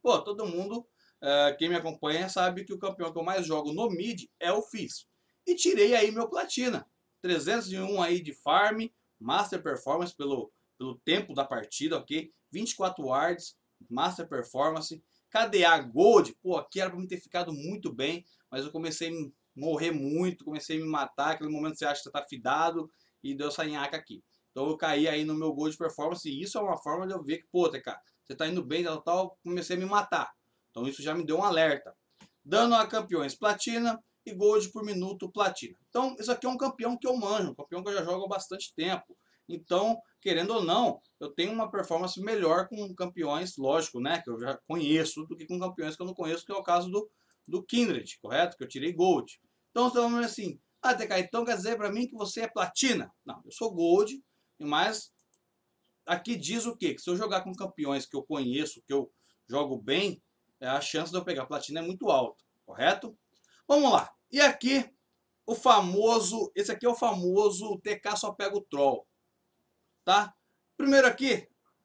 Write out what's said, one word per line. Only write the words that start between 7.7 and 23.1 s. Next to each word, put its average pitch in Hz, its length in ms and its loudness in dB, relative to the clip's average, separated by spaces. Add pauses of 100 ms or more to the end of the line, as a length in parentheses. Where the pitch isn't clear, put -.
e 190 60 -6
um 190 200 -2
aí 175 220 2
de 151 100 -10
farm, 208 560 2 (320)
master 175 420 -2
performance 156 540 -2
pelo, 139 380 -4 (240)
pelo 127 220 -8
tempo 180 340 -2
da 135 100 0
partida, 135 540 -4
ok? 156 340 -8 (200)
Vinte 214 220 -6
e - 20 -18
quatro 180 320 -4
wards, 160 500 -2 (320)
master 165 400 -4
performance, 156 760 -4 (280)
K 226 160 2
D 190 180 4
A 165 140 8
gold, 170 640 8
pô, 180 140 0
aqui - 220 -8
era 185 120 -2
pra 180 80 -10
mim 185 80 -8
ter 180 120 -8
ficado 175 320 -6
muito 170 400 -8
bem, 151 320 -4 (280)
mas 135 120 -6
eu 147 80 -10
comecei 160 380 -6
a 160 220 -8 (240)
morrer 156 340 -2
muito, 160 560 -2
comecei 156 340 -6
a - 0 -
me 160 80 -6
matar, 147 440 -2
aquele 156 180 -4
momento 151 240 -4
que - 60 -14
você 151 60 -4
acha 147 120 0
que - 60 -12
você 135 80 -16
tá 143 120 -4
fidado, 156 680 -2 (320)